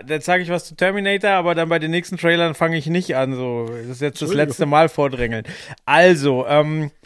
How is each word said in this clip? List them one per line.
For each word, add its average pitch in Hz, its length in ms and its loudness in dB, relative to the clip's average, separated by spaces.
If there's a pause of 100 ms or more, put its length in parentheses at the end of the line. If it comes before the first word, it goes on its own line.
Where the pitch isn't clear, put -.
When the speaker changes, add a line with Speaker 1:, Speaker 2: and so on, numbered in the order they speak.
Speaker 1:
jetzt 151 180 -6
sag 180 160 2
ich 170 80 -8
was 175 160 -4
zu 160 100 -20
Terminator, 196 540 0
aber 175 240 2
dann 165 160 0
bei 170 80 2
den 160 140 -2
nächsten 175 260 -4
Trailern 170 380 2
fange 165 220 0
ich 151 100 -4
nicht 170 280 -2
an. 131 200 0
So, 120 320 -4
das 117 80 -8
ist 117 120 -12
jetzt 127 120 -12
das - 20 -4 (200)
Speaker 2:
Entschuldigung. 170 160 -2
Speaker 1:
letzte 151 280 0
Mal 151 240 4
vordrängeln. 120 540 -4 (420)
Also, 143 640 4
ähm, 151 420 0 (160)